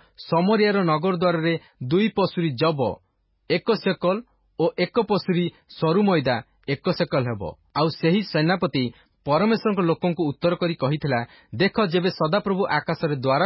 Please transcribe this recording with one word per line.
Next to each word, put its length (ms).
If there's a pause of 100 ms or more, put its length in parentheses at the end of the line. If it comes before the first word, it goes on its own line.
(200)
ସମରିଆର 600
ନଗର 360
ଦ୍ୱାରରେ 380 (260)
ଦୁଇ 280
ପଶୁରୀ 440
ଜବ, 280 (680)
ଏକ 240
ସେକଲ 420 (420)
ଓ 60 (100)
ଏକ 260
ପଶୁରୀ 460 (200)
ସରୁ 360
ମଇଦା 340 (280)
ଏକ 260
ସେକଲ 340
ହେବ।" 180 (280)
ଆଉ 180
ସେହି 340
ସେନାପତି 640 (420)
ପରମେଶ୍ୱରଙ୍କ 540
ଲୋକଙ୍କୁ 440
ଉତ୍ତର 300
କରି 200
କହିଥିଲା, 460 (320)
"ଦେଖ, 240 (100)
ଯେବେ 240
ସଦାପ୍ରଭୁ 560
ଆକାଶରେ 500
ଦ୍ୱାର 300